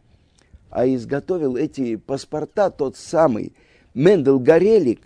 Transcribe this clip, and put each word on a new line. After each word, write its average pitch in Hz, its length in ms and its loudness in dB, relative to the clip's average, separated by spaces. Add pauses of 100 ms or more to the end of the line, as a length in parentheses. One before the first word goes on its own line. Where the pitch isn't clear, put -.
(680)
А 120 180 -2
изготовил 131 680 -4
эти 127 400 -6
паспорта 151 720 -6
тот 135 260 -6
самый 143 560 -2 (420)
Мендел 139 460 2
Горелик, 165 680 2